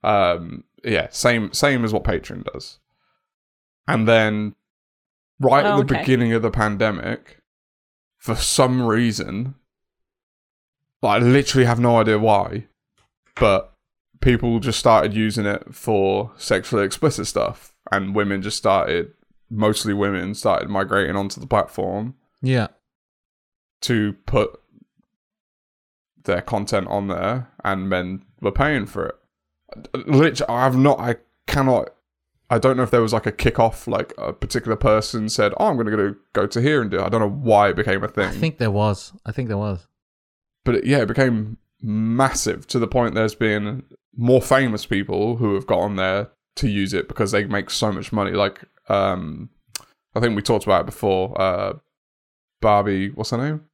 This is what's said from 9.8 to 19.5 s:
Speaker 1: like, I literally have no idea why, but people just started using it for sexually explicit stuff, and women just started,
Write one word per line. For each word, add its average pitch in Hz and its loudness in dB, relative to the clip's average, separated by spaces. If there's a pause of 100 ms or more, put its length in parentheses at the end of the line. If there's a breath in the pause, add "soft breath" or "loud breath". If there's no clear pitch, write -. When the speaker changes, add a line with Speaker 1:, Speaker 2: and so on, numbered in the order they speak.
Speaker 1:
like, 107 2
I 120 4
literally 131 4
have 117 2
no 120 4
idea 107 4
why, 107 0 (680)
but - 2 (480)
people 117 2
just - -2
started 104 4
using 107 -2
it - -6
for 98 0
sexually 101 0
explicit - -2
stuff, - -6 (180)
and 98 -2
women 101 0
just 104 -8
started, 87 0 (380)